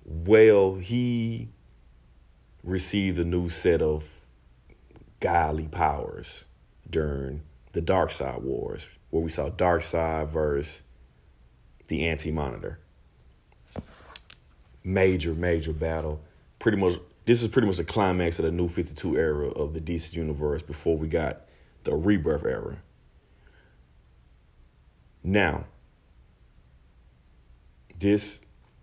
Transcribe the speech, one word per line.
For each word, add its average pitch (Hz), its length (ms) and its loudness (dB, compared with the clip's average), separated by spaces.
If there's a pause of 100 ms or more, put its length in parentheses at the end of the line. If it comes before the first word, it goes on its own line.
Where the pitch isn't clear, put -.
Well, 98 720 6
he 117 720 -2 (1120)
received 92 560 0
a 85 60 0
new 87 240 0
set 85 340 2
of 78 220 0 (1120)
godly 80 480 0
powers 76 800 -4 (440)
during 73 540 -4 (300)
the 85 100 -4
Darkseid 73 600 0
Wars, 64 440 -6 (240)
where 80 120 0
we 82 80 -4
saw 73 200 -4
Darkseid 82 800 0
versus 76 540 -2 (1040)
the 80 180 -2
Anti-Monitor. 76 720 -4 (2000)
Major, 92 500 2
major 82 380 0
battle. 78 480 -4 (400)
Pretty 104 180 2
much, 87 220 2 (240)
this 117 180 4
is 110 60 -2
pretty 117 180 2
much 92 120 0
the 85 60 -4
climax 90 540 0
of 82 60 -2
the 80 80 0
New 87 160 0
fifty-two 82 480 -4
era 73 320 0
of 80 260 -4
the 80 60 -6
D 82 180 -4
C - 180 -10
Universe 76 460 -4
before 80 340 -2
we 78 120 -4
got 78 320 -2 (420)
the - 120 -2
Rebirth 80 500 2
era. - 320 -4 (2500)
Now, 95 400 2 (2250)
this 101 440 0 (400)